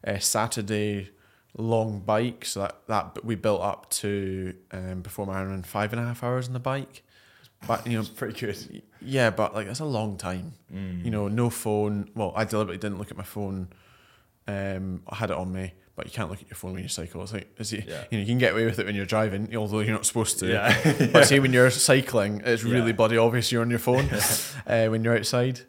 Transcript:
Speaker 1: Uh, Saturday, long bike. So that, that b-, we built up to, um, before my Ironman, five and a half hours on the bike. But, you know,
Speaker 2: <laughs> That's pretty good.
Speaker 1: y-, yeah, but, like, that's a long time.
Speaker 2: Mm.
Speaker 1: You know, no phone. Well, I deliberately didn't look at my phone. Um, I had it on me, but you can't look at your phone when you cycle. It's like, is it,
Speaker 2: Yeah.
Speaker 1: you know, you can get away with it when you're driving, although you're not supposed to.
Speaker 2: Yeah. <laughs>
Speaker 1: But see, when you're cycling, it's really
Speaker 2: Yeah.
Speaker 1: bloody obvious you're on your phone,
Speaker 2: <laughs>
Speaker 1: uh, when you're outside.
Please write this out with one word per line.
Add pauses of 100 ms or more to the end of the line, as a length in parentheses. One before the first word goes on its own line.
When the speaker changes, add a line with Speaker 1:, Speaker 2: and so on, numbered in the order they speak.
Speaker 1:
Uh,
Saturday, (480)
long
bike.
So
that, (100)
that
b-,
we
built
up
to, (160)
um,
before
my
Ironman,
five
and
a
half
hours
on
the
bike. (640)
But,
you
know,
Speaker 2:
<laughs>
That's
pretty
good. (140)
Speaker 1:
y-, (200)
yeah,
but,
like,
that's
a
long
time. (200)
Speaker 2:
Mm.
Speaker 1:
You
know,
no
phone.
Well,
I
deliberately
didn't
look
at
my
phone. (800)
Um,
I
had
it
on
me, (240)
but
you
can't
look
at
your
phone
when
you
cycle.
It's
like,
is
it,
Speaker 2:
Yeah.
Speaker 1:
you
know,
you
can
get
away
with
it
when
you're
driving,
although
you're
not
supposed
to.
Speaker 2:
Yeah.
<laughs>
Speaker 1:
But
see,
when
you're
cycling,
it's
really
Speaker 2:
Yeah.
Speaker 1:
bloody
obvious
you're
on
your
phone, (320)
Speaker 2:
<laughs>
Speaker 1:
uh,
when
you're
outside.